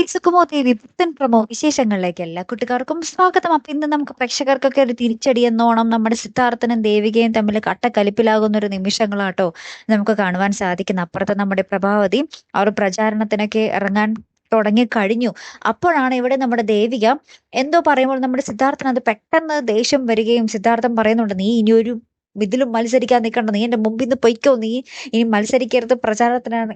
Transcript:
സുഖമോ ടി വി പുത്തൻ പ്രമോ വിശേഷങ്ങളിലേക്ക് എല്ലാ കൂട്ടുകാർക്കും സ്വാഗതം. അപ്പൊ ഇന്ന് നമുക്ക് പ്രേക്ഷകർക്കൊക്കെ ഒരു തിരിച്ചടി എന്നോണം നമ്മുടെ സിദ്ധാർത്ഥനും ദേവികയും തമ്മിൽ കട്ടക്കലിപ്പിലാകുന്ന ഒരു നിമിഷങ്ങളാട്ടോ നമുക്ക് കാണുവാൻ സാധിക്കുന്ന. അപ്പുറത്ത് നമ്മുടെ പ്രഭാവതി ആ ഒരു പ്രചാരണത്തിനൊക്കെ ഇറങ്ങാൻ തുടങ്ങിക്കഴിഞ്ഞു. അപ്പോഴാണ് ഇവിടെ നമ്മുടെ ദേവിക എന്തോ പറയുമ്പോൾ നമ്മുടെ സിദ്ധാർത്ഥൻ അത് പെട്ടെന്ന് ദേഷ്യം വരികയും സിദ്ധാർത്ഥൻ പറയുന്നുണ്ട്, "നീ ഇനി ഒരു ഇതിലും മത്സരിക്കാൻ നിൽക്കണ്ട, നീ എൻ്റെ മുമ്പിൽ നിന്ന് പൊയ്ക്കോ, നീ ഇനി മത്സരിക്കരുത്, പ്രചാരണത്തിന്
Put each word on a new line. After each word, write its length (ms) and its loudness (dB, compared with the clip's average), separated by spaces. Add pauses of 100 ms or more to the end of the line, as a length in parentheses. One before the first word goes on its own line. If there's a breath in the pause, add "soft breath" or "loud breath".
സുഖമോ 380 2
ടി 180 -2
വി 120 4
പുത്തൻ 380 -4
പ്രമോ 320 2
വിശേഷങ്ങളിലേക്ക് 800 -2
എല്ലാ 200 -8
കൂട്ടുകാർക്കും 600 -4
സ്വാഗതം. 500 0
അപ്പൊ 180 -2
ഇന്ന് 160 -4
നമുക്ക് 260 -4
പ്രേക്ഷകർക്കൊക്കെ 680 0
ഒരു 120 2
തിരിച്ചടി 480 2
എന്നോണം 480 2
നമ്മുടെ 260 0
സിദ്ധാർത്ഥനും 640 -2
ദേവികയും 500 2
തമ്മിൽ 280 0
കട്ടക്കലിപ്പിലാകുന്ന 960 0
ഒരു 100 0
നിമിഷങ്ങളാട്ടോ 800 -2 (420 loud breath)
നമുക്ക് 280 2
കാണുവാൻ 340 0
സാധിക്കുന്ന. 500 -4
അപ്പുറത്ത് 380 -4
നമ്മുടെ 300 0
പ്രഭാവതി 520 0 (280 loud breath)
ആ 140 0
ഒരു 140 0
പ്രചാരണത്തിനൊക്കെ 840 -2 (120)
ഇറങ്ങാൻ 340 0 (420)
തുടങ്ങിക്കഴിഞ്ഞു. 800 0 (360 loud breath)
അപ്പോഴാണ് 480 0
ഇവിടെ 220 0
നമ്മുടെ 300 0
ദേവിക 380 0 (480 soft breath)
എന്തോ 340 0
പറയുമ്പോൾ 320 2
നമ്മുടെ 280 -2
സിദ്ധാർത്ഥൻ 420 -2
അത് 160 -2
പെട്ടെന്ന് 640 -2
ദേഷ്യം 380 0
വരികയും 420 2
സിദ്ധാർത്ഥൻ 480 0
പറയുന്നുണ്ട്, 440 2
"നീ 180 0
ഇനി 160 4
ഒരു 200 2 (420)
ഇതിലും 360 0
മത്സരിക്കാൻ 500 2
നിൽക്കണ്ട, 300 -2
നീ 120 0
എൻ്റെ 140 0
മുമ്പിൽ 280 -2
നിന്ന് 120 -2
പൊയ്ക്കോ, 380 2
നീ 160 -4 (360 loud breath)
ഇനി 160 0
മത്സരിക്കരുത്, 720 0
പ്രചാരണത്തിന് 640 -2 (160)